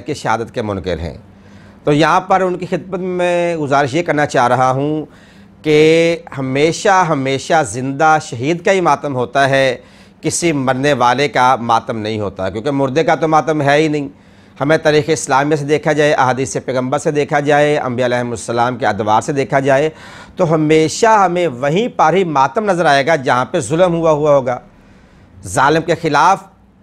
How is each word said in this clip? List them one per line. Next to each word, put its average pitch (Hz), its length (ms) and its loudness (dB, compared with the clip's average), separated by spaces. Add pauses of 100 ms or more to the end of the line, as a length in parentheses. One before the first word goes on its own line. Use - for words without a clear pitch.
کی 151 80 -8
شہادت 113 400 -4
کے 127 80 -4
منکر 92 380 -4
ہیں۔ 80 180 -10 (640)
تو 147 80 0
یہاں 156 300 2
پر 185 200 0
ان 180 160 -2
کی 175 80 -10
خدمت 185 340 -8
میں 175 560 -2
گزارش 139 380 0
یہ 170 100 -2
کرنا 151 220 0
چاہ 135 220 2
رہا 127 240 2
ہوں 147 340 -4 (560)
کہ 160 560 4 (200)
ہمیشہ، 160 720 0
ہمیشہ 139 580 0
زندہ 135 540 0
شہید 147 440 -6
کا 208 60 2
ہی 190 100 0
ماتم 143 340 -2
ہوتا 131 340 0
ہے، 135 280 2 (440)
کسی - 300 -2
مرنے 135 420 0
والے 123 340 2
کا 127 280 2
ماتم 117 420 -2
نہیں 107 220 -6
ہوتا، 95 300 -6
کیونکہ 107 220 -6
مردے 139 320 0
کا 165 120 0
تو 160 120 -2
ماتم 156 340 0
ہے 143 200 2
ہی 160 60 2
نہیں۔ 147 200 -4 (540)
ہمیں 151 160 2
تاریخ 151 300 2
اسلامیہ 147 480 0
سے 143 100 -4
دیکھا 147 260 0
جائے، 147 220 2
احادیث 127 520 0
پیغمبر 127 320 -2
سے 170 140 -2
دیکھا 147 280 -2
جائے، 147 380 2
انبیاء 123 280 -4
علیہ 123 120 0
السلام 120 600 -4
کے 120 80 -4
ادوار 107 360 0
سے 151 120 -6
دیکھا 139 260 -2
جائے، 139 300 2 (460)
تو 165 180 0
ہمیشہ 156 520 2
ہمیں 180 420 2
وہیں 143 400 -2
پر 160 260 0
ہی 190 100 2
ماتم 147 420 0
نظر 180 200 0
آئے 139 220 2
گا 165 80 2
جہاں 127 300 0
پہ 175 140 -4
ظلم 160 340 0
ہوا 165 180 2
ہوا 147 240 2
ہوگا۔ 123 240 0 (880)
ظالم 135 340 2
کے 165 200 -2
خلاف 160 420 2 (400)